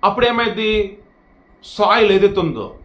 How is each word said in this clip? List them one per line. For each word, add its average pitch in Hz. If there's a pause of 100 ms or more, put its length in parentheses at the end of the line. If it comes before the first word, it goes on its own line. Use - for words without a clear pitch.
అప్పుడేమైంది? 226 (1040)
సాయిల్ 208
ఏదైతే 196
ఉందో 113 (180)